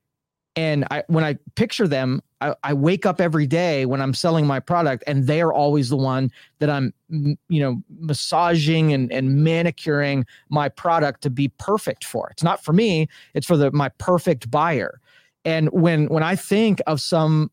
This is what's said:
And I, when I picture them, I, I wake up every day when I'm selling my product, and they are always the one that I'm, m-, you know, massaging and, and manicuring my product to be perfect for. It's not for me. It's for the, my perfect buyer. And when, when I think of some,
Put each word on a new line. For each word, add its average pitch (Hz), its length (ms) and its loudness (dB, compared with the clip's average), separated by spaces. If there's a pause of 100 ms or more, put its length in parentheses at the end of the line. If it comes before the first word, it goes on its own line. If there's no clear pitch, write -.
(580)
And 156 340 0
I, 147 160 -4
when 160 160 2
I 151 140 -2 (180)
picture 220 320 0
them, 131 340 0 (200)
I, 147 200 -2
I 143 120 -2
wake 156 320 2
up 185 160 0
every 156 260 0
day 156 380 0
when 135 160 -2
I'm 135 120 0
selling 165 320 2
my 139 140 0
product, 156 480 -2
and 139 180 0
they 151 160 2
are 165 120 2
always 147 340 2
the 139 80 -2
one 131 340 0 (300)
that 151 100 0
I'm, 139 240 -2 (160)
m-, 147 280 -2 (100)
you 160 140 0
know, 135 200 -2 (200)
massaging 160 920 0
and, 131 220 0
and 135 320 2
manicuring 147 800 0 (240)
my 147 180 0
product 160 540 -2
to 147 80 -2
be 131 180 -2 (100)
perfect - 460 -4
for. - 280 -6
It's - 120 -10
not 170 180 0
for 156 120 -4
me. 175 340 2 (260)
It's 151 140 -4
for 175 80 2
the, 139 160 4
my 143 160 0 (100)
perfect 160 540 0
buyer. 147 480 -2 (440)
And 160 260 2
when, 160 400 2
when 160 120 0
I 170 140 0
think 208 500 0
of 151 160 -2
some, 156 520 0